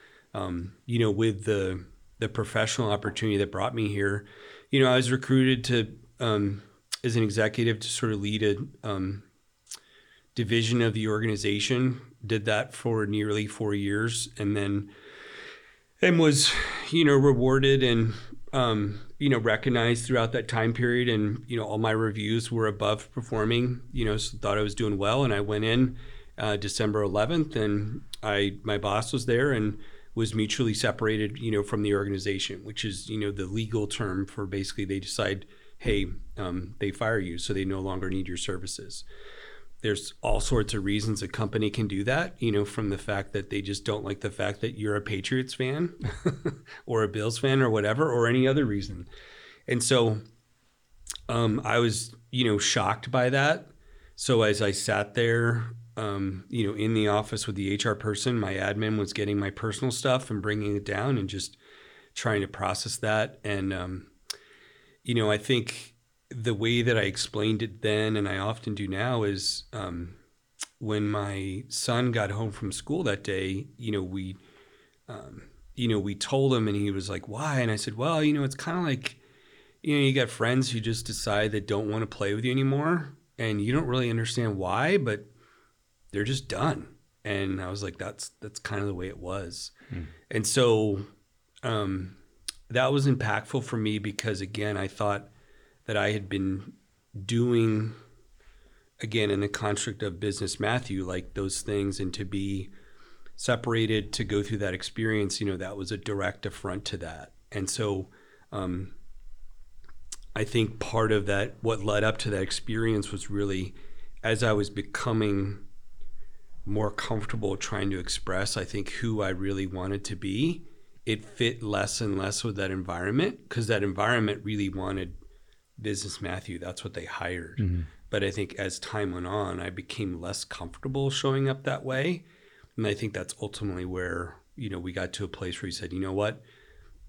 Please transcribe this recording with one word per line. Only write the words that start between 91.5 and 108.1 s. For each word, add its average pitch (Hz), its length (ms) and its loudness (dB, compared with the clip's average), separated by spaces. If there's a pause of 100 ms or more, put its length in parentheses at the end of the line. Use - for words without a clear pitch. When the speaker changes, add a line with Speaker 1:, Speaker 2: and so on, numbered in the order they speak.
Speaker 1:
um, 95 540 -2 (540)
that 127 220 2
was 139 140 4
impactful 113 580 0
for 117 120 -4
me 107 220 0
because, 104 420 -2
again, 104 360 -2
I 95 120 -2
thought 101 400 -2 (580)
that 110 120 0
I 101 140 2
had 101 180 -4
been 95 420 -2 (540)
doing, 113 640 2 (1080)
again, 110 280 2
in 98 100 2
the 101 80 0
construct 104 540 -2
of 92 160 -4
Business 101 400 -4
Matthew, 107 460 0
like, 90 300 -6
those 98 260 -4
things, 101 400 -2
and 92 140 -2
to 101 100 -4
be 98 460 -4 (640)
separated, 113 800 2
to 120 100 0
go 104 180 2
through 104 160 -2
that 98 140 0
experience, 107 680 0
you 101 40 0
know, 95 120 -2
that 95 180 -8
was 98 160 -6
a 101 60 -4
direct 98 480 -2
affront 95 400 -6
to 101 100 -6
that. 80 360 -10 (200)
And 98 160 -2
so, 101 400 -2 (420)